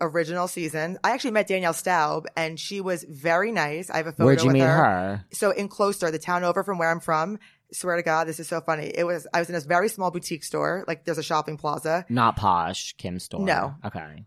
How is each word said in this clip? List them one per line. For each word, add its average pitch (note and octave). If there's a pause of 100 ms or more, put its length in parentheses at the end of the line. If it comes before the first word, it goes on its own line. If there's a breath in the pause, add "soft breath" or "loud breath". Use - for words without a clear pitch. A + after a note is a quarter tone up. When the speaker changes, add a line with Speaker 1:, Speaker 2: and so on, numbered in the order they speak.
Speaker 1:
original E3+
season. D#3+
I G#3
actually C4
met G#3+
Danielle F#3
Staub, D#3+ (100)
and D#3+
she G3
was F3+
very E3
nice. E3
I -
have D#3+
a E3
photo -
Speaker 2:
Where'd C3+
you C3
Speaker 1:
with C3+
Speaker 2:
meet C3+
Speaker 1:
her. C3+
Speaker 2:
her? G2+
Speaker 1:
So -
in G3
Closter, G3+
the D#3
town F3+
over F3
from G3
where E3
I'm E3+
from. E3+ (340 soft breath)
Swear F3
to F3
God, D#3+
this D#3
is D#3+
so E3
funny. D#3
It E3+
was, E3+
I E3+
was E3+
in F3
a E3+
very F3
small F#3+
boutique E3+
store. D3+
Like, D#3
there's E3
a D#3+
shopping D#3
plaza. D#3
Speaker 2:
Not A#2
posh, F2
Kim's F2+
store. -
Speaker 1:
No. C#3+
Speaker 2:
Okay. D#2